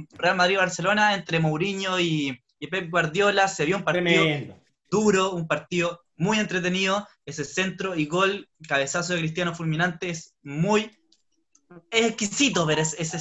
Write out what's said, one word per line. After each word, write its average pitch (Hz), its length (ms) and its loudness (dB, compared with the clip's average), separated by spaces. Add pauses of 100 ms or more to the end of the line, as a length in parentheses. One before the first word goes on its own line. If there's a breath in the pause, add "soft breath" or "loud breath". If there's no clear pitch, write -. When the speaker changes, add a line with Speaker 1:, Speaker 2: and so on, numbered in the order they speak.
(180)
Speaker 1:
Real 180 180 2
Madrid 185 200 4
y - 20 2
Barcelona, 196 560 2
entre 165 260 -2
Mourinho 185 580 -2
y, 151 400 0 (200)
y - 80 -10
Pep 175 240 -6
Guardiola. 190 580 2
Se 165 160 -4
vio 185 140 0
un 190 60 -10
partido 170 400 2
Speaker 2:
Tremendo. 147 340 -4 (320)
Speaker 1:
duro, 190 420 4
un 170 140 -4
partido 170 560 -2 (140)
muy 208 220 2
entretenido. 190 680 0 (180 loud breath)
Ese 147 200 -6
centro 185 500 -4
y 156 100 0
gol, 190 460 0 (180)
cabezazo 165 460 -2
de 170 60 0
Cristiano 165 340 -2
fulminante, 170 560 -2
es - 320 -12
muy, 202 480 0 (1000)
es 226 180 2
exquisito 208 580 0
ver 156 140 2
ese, 160 200 -2
ese 165 200 -6